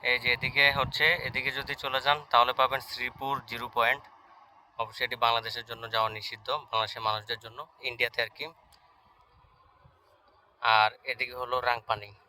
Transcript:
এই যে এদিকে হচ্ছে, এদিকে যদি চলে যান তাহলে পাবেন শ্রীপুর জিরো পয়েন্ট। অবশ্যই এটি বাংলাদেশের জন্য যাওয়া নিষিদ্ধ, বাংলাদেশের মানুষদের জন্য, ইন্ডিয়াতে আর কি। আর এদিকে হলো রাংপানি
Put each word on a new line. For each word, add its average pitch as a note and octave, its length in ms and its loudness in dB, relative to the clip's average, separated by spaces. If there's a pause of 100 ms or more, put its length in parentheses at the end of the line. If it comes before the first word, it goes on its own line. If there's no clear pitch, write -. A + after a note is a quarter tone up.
(120)
এই B2 120 2
যে B2 120 2
এদিকে C3 300 2 (140)
হচ্ছে, C3 260 0 (220)
এদিকে C3 320 -4
যদি C#3 140 -6 (100)
চলে C3 220 0
যান C#3+ 120 4 (140)
তাহলে A#2+ 280 6
পাবেন C3 300 2
শ্রীপুর B2 440 -6 (160)
জিরো A#2+ 180 -8 (100)
পয়েন্ট। A#2+ 260 2 (760)
অবশ্যই A2+ 280 -4
এটি B2 180 -6
বাংলাদেশের A#2 440 0
জন্য A2+ 140 -10 (120)
যাওয়া A2 220 4
নিষিদ্ধ, G#2+ 300 -12 (240)
বাংলাদেশের A2 360 -2
মানুষদের G#2+ 380 -4
জন্য, A2+ 140 -16 (300)
ইন্ডিয়াতে B2 360 -2
আর A2 120 -12
কি। C#3+ 80 -10 (2250)
আর A2 280 6 (220)
এদিকে B2 300 -6
হলো B2 140 -2 (140)
রাংপানি A2+ 400 -2 (200)